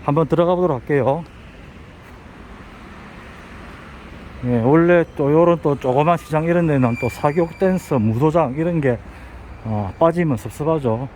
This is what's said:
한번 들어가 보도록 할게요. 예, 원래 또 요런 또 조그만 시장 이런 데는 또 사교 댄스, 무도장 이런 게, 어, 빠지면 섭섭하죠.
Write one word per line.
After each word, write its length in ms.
한번 220
들어가 280
보도록 260
할게요. 440
예, 160
원래 440
또 160
요런 300
또 160
조그만 400
시장 260
이런 220
데는 340
또 80
사교 400
댄스, 360
무도장 640
이런 220
게, 180
어, 340
빠지면 380
섭섭하죠. 800